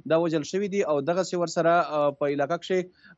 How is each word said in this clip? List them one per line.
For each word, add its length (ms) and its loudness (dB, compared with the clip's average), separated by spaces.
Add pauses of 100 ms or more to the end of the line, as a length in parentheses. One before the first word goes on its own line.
دا 100 2
وژل 260 0
شوي 260 -4
دي 140 0
او 180 0
دغسې 340 -2
ورسره، 340 0
آ، 420 2
په 160 -2
علاقه 300 0
کښې، 280 -2 (340)